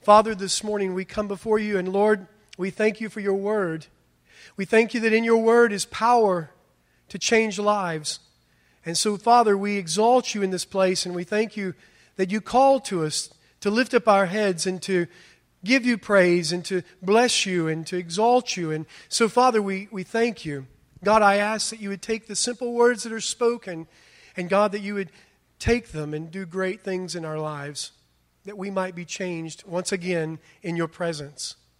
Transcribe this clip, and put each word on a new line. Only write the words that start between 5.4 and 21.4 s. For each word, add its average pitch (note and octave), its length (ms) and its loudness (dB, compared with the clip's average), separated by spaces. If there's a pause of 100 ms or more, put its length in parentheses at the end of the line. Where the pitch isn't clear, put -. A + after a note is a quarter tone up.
is G3 100 -4
power A3 680 2 (580)
to F#3+ 100 -12
change A3 400 2
lives. F#3 640 -2 (640)
And E3+ 120 -4
so, G#3 200 -2
Father, A#3 400 4
we G3+ 180 -2
exalt G#3+ 580 2
you G#3 80 -4
in F#3+ 100 -2
this F3+ 120 -6
place, F#3+ 420 0
and F3+ 80 -6
we F3 120 -6
thank G#3+ 320 -2
you F#3+ 160 -4 (420)
that F#3+ 160 -2
you G#3+ 80 -2
call C4+ 420 4
to E3+ 220 -4
us - 260 -6 (300)
to G#3 100 -4
lift A3+ 240 0
up A#3+ 140 2
our G3 200 6
heads F#3+ 380 0
and F#3 180 -4
to F3+ 240 0 (560)
give A#3+ 200 2
you A#3+ 140 0
praise F3+ 540 4
and F3 120 -4
to F3+ 200 -4 (180)
bless A3+ 460 2
you F3 200 0
and D#3+ 200 -6
to F3+ 100 -6
exalt G#3+ 580 0
you. E3 160 -6
And D#3 140 -6 (240)
so, - 180 2
Father, A#3+ 340 4
we, G3 300 -4
we F#3+ 120 -8
thank A3+ 420 -2
you. C#3 220 -10 (360)
God, G#3+ 200 4
I G3+ 140 6
ask G#3 340 -2